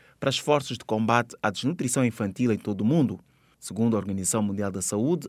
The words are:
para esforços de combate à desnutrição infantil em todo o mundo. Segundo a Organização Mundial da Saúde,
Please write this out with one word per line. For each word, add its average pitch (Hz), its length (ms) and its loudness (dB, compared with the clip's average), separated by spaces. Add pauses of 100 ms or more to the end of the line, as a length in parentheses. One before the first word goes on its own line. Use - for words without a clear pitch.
(180)
para 139 120 0
esforços 139 480 0
de - 80 -16
combate 113 560 2
à 107 80 2
desnutrição 135 520 -2
infantil 117 480 0
em 107 60 4
todo 98 240 -4
o 104 60 2
mundo. 120 340 2 (380)
Segundo 113 360 0
a 104 40 2
Organização 98 440 -2
Mundial 101 300 -2
da 95 80 -6
Saúde, 120 480 -2